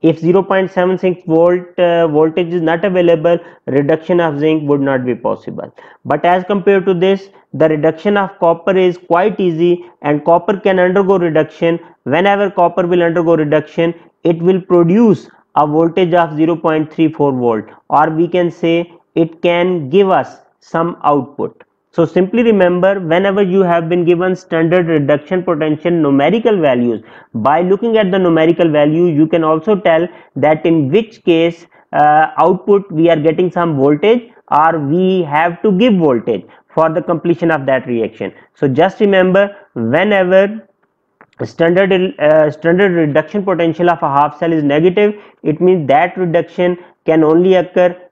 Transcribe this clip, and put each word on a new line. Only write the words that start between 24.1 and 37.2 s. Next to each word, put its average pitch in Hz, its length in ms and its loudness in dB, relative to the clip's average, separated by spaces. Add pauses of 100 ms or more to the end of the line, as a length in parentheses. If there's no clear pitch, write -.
standard 170 500 -2
reduction 147 560 -2
potential 156 480 -2
numerical 170 720 0
values, 120 420 0 (320)
by 135 280 0
looking 202 340 0
at 202 160 0
the 196 60 0
numerical 165 520 2
value, 151 360 2
you 156 200 2
can 165 160 0
also 160 320 0
tell 175 320 0 (300)
that 151 280 0
in 160 260 0
which 226 340 -2
case, 170 420 0 (260)
uh, 151 440 2
output 190 560 0
we 165 180 2
are 165 60 2
getting 160 340 0
some 170 260 -2
voltage 151 540 0 (220)
or 160 260 2
we 180 440 -2
have 160 400 -2
to 214 100 2
give 208 220 2
voltage 127 500 0 (280)
for 160 160 0
the 160 140 -4
completion 170 480 -2